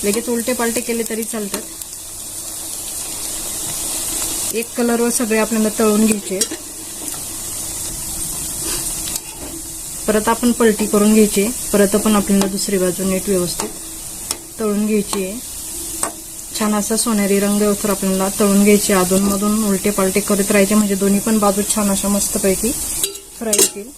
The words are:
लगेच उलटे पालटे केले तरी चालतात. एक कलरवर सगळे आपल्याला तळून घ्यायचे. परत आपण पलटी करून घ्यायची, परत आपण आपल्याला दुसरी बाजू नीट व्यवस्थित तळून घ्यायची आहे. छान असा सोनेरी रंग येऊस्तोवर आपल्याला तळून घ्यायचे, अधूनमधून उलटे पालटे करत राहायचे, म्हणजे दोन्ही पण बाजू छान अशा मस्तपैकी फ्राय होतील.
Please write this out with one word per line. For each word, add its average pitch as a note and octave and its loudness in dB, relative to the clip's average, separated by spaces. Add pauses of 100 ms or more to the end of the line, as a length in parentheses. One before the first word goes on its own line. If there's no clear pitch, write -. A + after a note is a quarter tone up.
लगेच A3 -2
उलटे A#3 -2
पालटे A#3 -2
केले A#3 -4
तरी A3+ -4
चालतात. G#3+ -6 (3000)
एक A3+ -4
कलरवर A#3+ 2
सगळे A3 0
आपल्याला A3 2 (100)
तळून G#3+ 6
घ्यायचे. G3+ 0 (3750)
परत G#3+ 2
आपण A#3 2
पलटी G#3+ 4
करून G#3 4
घ्यायची, G#3 6 (260)
परत G3+ 4
आपण G#3+ 4
आपल्याला G3 4
दुसरी G3 -2
बाजू F#3 0
नीट F#3 -2
व्यवस्थित F3+ -2 (920)
तळून G#3 0
घ्यायची G#3 0
आहे. G3+ -8 (1200)
छान G#3+ 2
असा G#3 0
सोनेरी G3+ 2
रंग G3+ 2
येऊस्तोवर G#3 2
आपल्याला F#3+ 0 (120)
तळून G3+ 6
घ्यायचे, G#3 6
अधूनमधून G3 4
उलटे G3 2
पालटे F#3+ 2
करत G3 2
राहायचे, G3+ 6
म्हणजे G3+ 4
दोन्ही G3 4
पण A3 4
बाजू G3+ 4 (140)
छान G3+ 2
अशा G3 0
मस्तपैकी G3+ 2 (680)
फ्राय A3 -2
होतील. G#3 0